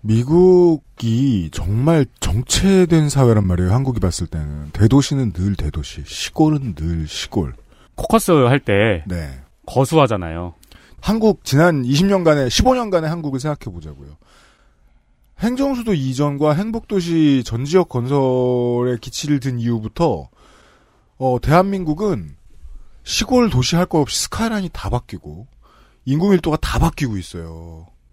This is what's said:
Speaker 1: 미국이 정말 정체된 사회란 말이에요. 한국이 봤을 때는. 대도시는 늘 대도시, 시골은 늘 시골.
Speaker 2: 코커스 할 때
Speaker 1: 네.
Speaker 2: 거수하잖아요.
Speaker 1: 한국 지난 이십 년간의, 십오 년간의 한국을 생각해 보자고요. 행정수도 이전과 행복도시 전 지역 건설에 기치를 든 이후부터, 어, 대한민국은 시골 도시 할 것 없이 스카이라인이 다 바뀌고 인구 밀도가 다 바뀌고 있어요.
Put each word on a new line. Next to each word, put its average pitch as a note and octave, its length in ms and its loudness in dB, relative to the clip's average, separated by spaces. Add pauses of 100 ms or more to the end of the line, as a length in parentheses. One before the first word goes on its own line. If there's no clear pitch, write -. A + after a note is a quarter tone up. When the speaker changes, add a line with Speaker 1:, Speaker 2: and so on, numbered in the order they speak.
Speaker 1:
미국이 C3 1500 2
정말 C3 540 0 (140)
정체된 E3 880 2
사회란 A#2+ 380 4
말이에요. F2+ 260 0
한국이 B2+ 280 0
봤을 F2+ 260 -2
때는. D2+ 460 -8
대도시는 B2+ 600 2
늘 F#2 240 -2
대도시, - 500 -6
시골은 D3 680 -2
늘 D#2+ 340 -4
시골. D2 460 -6 (420)
Speaker 2:
코커스 - 340 0 (160)
할 C3+ 140 2
때 G2+ 460 0
Speaker 1:
네. E2 240 -8 (360)
Speaker 2:
거수하잖아요. G#2 880 0 (460)
Speaker 1:
한국 G#3+ 440 0
지난 D3 400 2
이십 C#3+ 220 2
년간의, D#3+ 440 2
십오 B3+ 240 2
년간의 F#3 360 -2
한국을 D3 300 -6
생각해 C#3+ 340 -8
보자고요. D2 420 -16 (1200)
행정수도 B3 540 -2
이전과 C#3+ 600 0
행복도시 E3+ 880 0
전 A#2 200 -6
지역 E3 240 2
건설에 B2 1120 0
기치를 D3 400 -4
든 B2 200 -4
이후부터, A2+ 680 -2 (920)
어, B2+ 220 0
대한민국은 E3 960 0 (680)
시골 B3 460 2
도시 B2+ 260 0
할 F3 100 2
것 F3 140 -2
없이 C3 240 -4
스카이라인이 G#3+ 480 -6
다 - 180 -8
바뀌고 G2+ 560 -8 (580)
인구 D#3+ 260 2
밀도가 E3 280 2
다 - 200 -4
바뀌고 B2+ 380 0
있어요. E2 680 -12 (260)